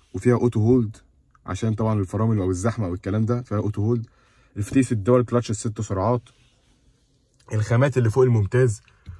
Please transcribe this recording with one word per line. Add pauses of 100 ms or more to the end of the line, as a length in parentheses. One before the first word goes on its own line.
(140)
وفيها
اوتو
هولد (500)
عشان
طبعا
الفرامل
او
الزحمة
او
الكلام
ده،
فيها
اوتو
هولد. (500)
الفتيس
الدول
كلاتش
الست
سرعات. (1300)
الخامات
اللي
فوق
الممتاز، (380)